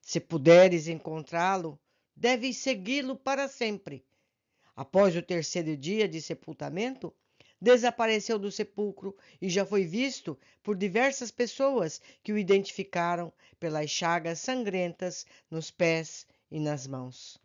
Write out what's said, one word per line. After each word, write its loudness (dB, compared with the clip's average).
Se -2
puderes 8
encontrá-lo, -4
deves 0
segui-lo -4
para -2
sempre. -8
Após 4
o -2
terceiro -4
dia -2
de -6
sepultamento, -8
desapareceu 4
do -4
sepulcro -6
e -2
já 2
foi 0
visto -4
por -2
diversas 0
pessoas -2
que -6
o 0
identificaram 0
pelas -4
chagas -2
sangrentas -4
nos -8
pés -2
e -8
nas -4
mãos. -12